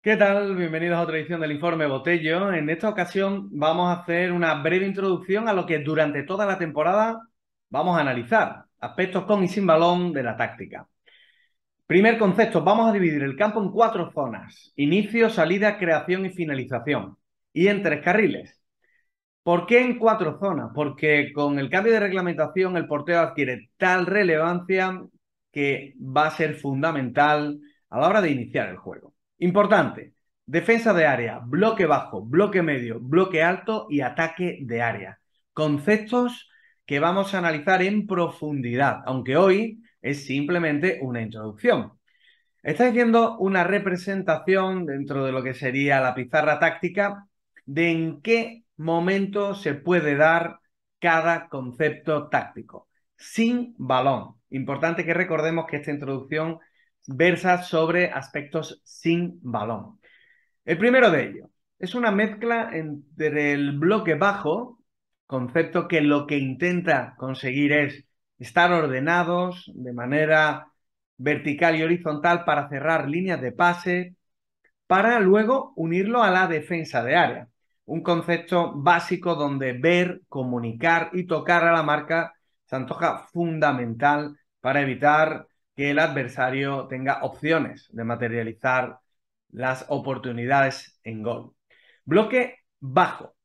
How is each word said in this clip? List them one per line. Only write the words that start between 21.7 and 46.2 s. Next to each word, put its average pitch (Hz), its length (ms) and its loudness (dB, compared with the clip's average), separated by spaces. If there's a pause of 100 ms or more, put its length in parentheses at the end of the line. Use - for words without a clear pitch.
de 220 80 4
reglamentación 180 760 -2
el 160 100 -2
portero 147 320 -2
adquiere 135 580 -2
tal 180 300 2
relevancia 180 960 0 (480)
que 143 480 -2
va 135 300 0
a - 20 -2
ser 156 240 -2
fundamental 147 1040 0 (320)
a 117 80 -6
la 151 100 4
hora 226 120 4
de 170 100 0
iniciar 123 380 -4
el 92 80 -12
juego. - 380 -16 (260)
Importante, 180 760 2 (320)
defensa 220 460 2
de 165 140 4
área, 120 320 0
bloque 180 480 0
bajo, 123 380 0
bloque 185 360 2
medio, 123 380 -2
bloque 160 440 2
alto 185 460 -2
y 143 120 0
ataque 165 600 -4
de 117 200 -4
área. 101 380 -6 (320)
Conceptos 214 960 0 (340)
que 143 140 -2
vamos 190 360 0
a 185 40 0
analizar 160 440 0
en 208 260 0
profundidad, 139 1000 -2
aunque 127 300 -2
hoy 196 440 4 (220)
es 143 240 -6
simplemente 151 760 0
una 120 200 -4
introducción. 110 720 -2 (720)
Estáis 240 280 2
viendo 233 460 2
una 190 240 0
representación 190 1200 -2
dentro 139 380 -4
de 131 60 -2
lo 131 140 -4
que 131 100 -6
sería 139 460 0
la 127 160 0
pizarra 151 420 0